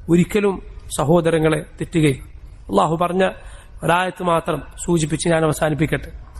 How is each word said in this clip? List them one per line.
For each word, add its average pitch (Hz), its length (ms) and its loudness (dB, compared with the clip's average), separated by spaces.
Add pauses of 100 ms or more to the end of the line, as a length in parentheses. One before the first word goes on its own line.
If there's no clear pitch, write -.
ഒരിക്കലും 180 520 4 (360)
സഹോദരങ്ങളെ 160 640 4
തെറ്റുകയില്ല. 151 640 0 (460)
അള്ളാഹു 175 320 2
പറഞ്ഞ 180 280 2 (540)
ഒരായത്ത് 180 400 0
മാത്രം 165 400 0 (220)
സൂചിപ്പിച്ച് 160 440 0
ഞാൻ 160 160 2
അവസാനിപ്പിക്കട്ടെ. 151 680 0 (280)